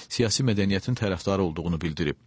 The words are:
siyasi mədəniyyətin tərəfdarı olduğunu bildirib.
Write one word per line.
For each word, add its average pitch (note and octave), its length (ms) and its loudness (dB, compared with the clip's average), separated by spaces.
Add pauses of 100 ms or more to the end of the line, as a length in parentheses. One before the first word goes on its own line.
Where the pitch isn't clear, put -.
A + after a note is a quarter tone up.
siyasi A#2+ 400 0
mədəniyyətin G2 560 2
tərəfdarı G2 400 0
olduğunu E2 400 -2
bildirib. D#2 340 -2 (100)